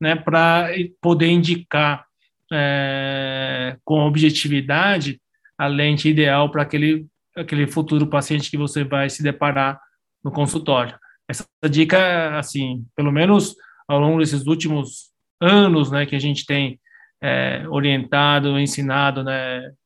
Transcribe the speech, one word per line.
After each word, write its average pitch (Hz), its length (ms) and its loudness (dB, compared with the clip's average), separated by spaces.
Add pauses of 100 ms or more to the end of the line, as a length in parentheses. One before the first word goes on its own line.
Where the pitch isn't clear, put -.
né, 160 140 0
pra 165 540 2 (320)
poder 170 260 4
indicar, 165 800 0 (460)
é, 135 1300 -4
com 151 220 2
objetividade 147 1120 0 (380)
a 143 80 -2
lente 147 420 0
ideal 147 420 4
pra 147 120 -2
aquele, 151 440 0 (300)
aquele 147 300 -2
futuro 151 400 0
paciente 147 440 -2
que 151 60 -6
você 147 280 -4
vai 139 260 -4
se 151 120 -10
deparar 139 580 -2 (420)
no 143 80 -8
consultório. 143 640 -2 (320)
Essa - 180 -10 (220)
dica, 160 720 2
assim, 131 460 -6 (100)
pelo 147 160 0
menos 175 460 2 (320)
ao 143 100 2
longo 156 220 4
desses 143 260 0
últimos 156 640 -4 (300)
anos, 175 500 6
né, 143 160 0
que 143 80 -6
a 139 60 -2
gente 143 260 -4
tem, 139 320 -2 (440)
é, 131 480 -2
orientado, 143 880 2
ensinado, 139 640 -2
né, 131 480 -8 (140)